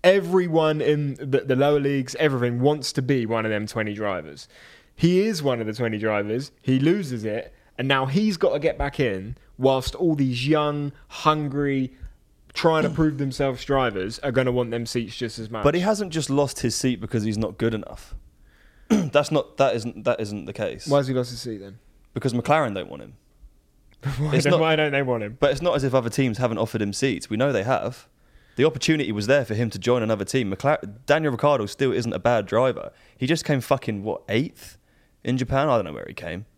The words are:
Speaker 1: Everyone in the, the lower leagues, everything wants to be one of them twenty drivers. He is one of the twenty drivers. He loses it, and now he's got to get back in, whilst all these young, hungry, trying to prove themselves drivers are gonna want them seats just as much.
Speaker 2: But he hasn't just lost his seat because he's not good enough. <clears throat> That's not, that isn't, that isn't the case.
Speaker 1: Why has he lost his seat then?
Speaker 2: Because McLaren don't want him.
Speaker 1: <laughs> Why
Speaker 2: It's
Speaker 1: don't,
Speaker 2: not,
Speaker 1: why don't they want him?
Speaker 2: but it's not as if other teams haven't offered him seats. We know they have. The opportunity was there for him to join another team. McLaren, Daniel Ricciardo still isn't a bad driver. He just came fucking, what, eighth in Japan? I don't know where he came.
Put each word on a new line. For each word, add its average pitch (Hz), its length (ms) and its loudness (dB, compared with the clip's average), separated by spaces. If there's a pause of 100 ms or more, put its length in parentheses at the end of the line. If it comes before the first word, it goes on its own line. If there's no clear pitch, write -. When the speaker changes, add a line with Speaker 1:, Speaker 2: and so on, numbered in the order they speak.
Speaker 1:
Everyone 170 760 4
in 143 340 0
the, 135 260 0
the 135 140 0
lower 143 240 4
leagues, 139 360 -2
everything 123 460 0
wants 147 320 2
to 139 80 -2
be 127 240 2
one 110 200 0
of 110 60 0
them 107 160 -2
twenty 107 260 -4
drivers. 90 540 -6 (480)
He 180 260 4
is 202 220 -2
one 127 160 2
of 107 80 -2
the 110 60 -4
twenty 110 240 -2
drivers. 107 540 -2 (100)
He 131 180 2
loses 143 460 0
it, 107 280 -6 (240)
and 131 100 -4
now 135 180 2
he's 190 320 0
got - 160 2
to 151 60 -2
get 151 180 0
back 139 220 -4
in, 104 380 -2 (200)
whilst 131 380 2
all 165 180 2
these 131 340 0
young, 147 440 0 (160)
hungry, 143 840 0 (600)
trying 160 300 4
to - 80 0
prove 151 260 2
themselves 135 480 -2
drivers 117 540 0
are 139 120 -4
gonna 123 200 2
want 123 180 0
them 117 160 -4
seats 117 300 -4
just 117 240 -8
as 110 100 -10
much. 110 140 -6
Speaker 2:
But 143 100 6
he 175 80 2
hasn't 202 320 0
just 156 160 -2
lost 139 300 0
his 117 160 -2
seat 123 260 0
because 107 220 -2
he's 107 160 -2
not 104 180 -4
good 113 160 0
enough. - 400 -10 (420)
<clears throat> - 340 -20
That's 151 420 2
not, - 260 0
that 135 180 4
isn't, 113 280 -6
that 120 160 0
isn't 104 260 -6
the 98 80 -10
case. 92 340 -6
Speaker 1:
Why 143 100 4
has 135 100 2
he 131 80 -2
lost 123 160 -2
his 120 100 -12
seat 110 160 -8
then? 98 220 -16 (340)
Speaker 2:
Because 120 200 -2
McLaren 123 420 2
don't 92 140 -8
want 67 120 -14
him. 52 120 -18 (880)
Speaker 1:
<laughs> 135 140 -4
Why 147 180 -2
Speaker 2:
It's 160 80 4
Speaker 1:
don't, 190 80 4
Speaker 2:
not, 170 80 6
Speaker 1:
why 160 160 4
don't 151 160 2
they 139 100 2
want 120 220 0
him? 107 160 -8
Speaker 2:
but 143 120 4
it's 143 100 -2
not 175 160 2
as 135 80 0
if 127 80 0
other 120 160 2
teams 123 280 0
haven't 117 200 0
offered 110 240 -2
him 104 100 -2
seats. 107 380 -2
We 107 80 -4
know 135 160 2
they 98 100 2
have. 123 460 -2 (480)
The 135 80 4
opportunity 151 480 0
was 104 140 -2
there 135 180 4
for 107 100 -4
him 113 140 0
to 98 100 -8
join 120 240 2
another 107 220 0
team. 107 280 -2
McLaren, 123 520 -2
Daniel 151 260 2
Ricciardo 127 360 2
still - 260 0
isn't 117 180 -2
a - 80 -4
bad 113 260 2
driver. 117 460 0 (260)
He 131 100 -2
just 156 180 0
came 139 160 0
fucking, 110 420 -2
what, 107 240 -6
eighth - 500 -4 (460)
in 127 140 -2
Japan? 135 320 0
I 123 80 4
don't 101 80 0
know 76 80 -10
where 52 120 -10
he - 80 -14
came. 87 320 -10 (120)